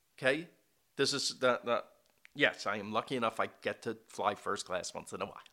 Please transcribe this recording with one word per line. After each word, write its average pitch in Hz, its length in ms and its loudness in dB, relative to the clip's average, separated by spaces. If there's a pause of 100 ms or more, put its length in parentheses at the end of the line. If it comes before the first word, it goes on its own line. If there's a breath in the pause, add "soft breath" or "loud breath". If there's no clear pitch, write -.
(180)
Okay? 147 300 2 (480)
This 135 160 2
is 127 280 -2
the, 123 240 4
the, 117 200 0 (500)
yes, 139 320 2
I 104 100 0
am 107 160 -6
lucky 123 240 0
enough 113 240 0
I 101 80 2 (140)
get - 200 -4
to 110 140 -4 (120)
fly 101 280 0
first 98 300 -4
class 90 280 -4
once 82 180 -10
in 92 80 -6
a 98 60 -2
while. - 80 -12 (180)